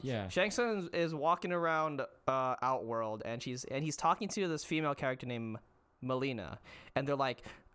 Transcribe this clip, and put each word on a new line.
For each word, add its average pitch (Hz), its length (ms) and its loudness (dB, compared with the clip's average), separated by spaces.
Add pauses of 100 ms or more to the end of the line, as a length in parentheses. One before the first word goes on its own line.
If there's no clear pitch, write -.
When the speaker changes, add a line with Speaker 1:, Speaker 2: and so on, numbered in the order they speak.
Speaker 1:
yeah. 113 260 -2
Speaker 2:
Shang 185 240 2
Tsung 226 280 2
is, 170 140 -4
is 165 220 2
walking 170 380 2
around, 156 480 2 (260)
uh, 131 340 4
Outworld, 113 640 0
and 117 180 -4
she's, 127 220 -6
and 139 220 -2
he's 147 100 0
talking 185 320 2
to 190 220 0
this 156 160 -2
female 156 280 2
character 131 320 -2
named 113 320 -4 (440)
Melina, 127 580 -2 (340)
and 135 140 0
they're 143 80 4
like, 135 260 2 (340)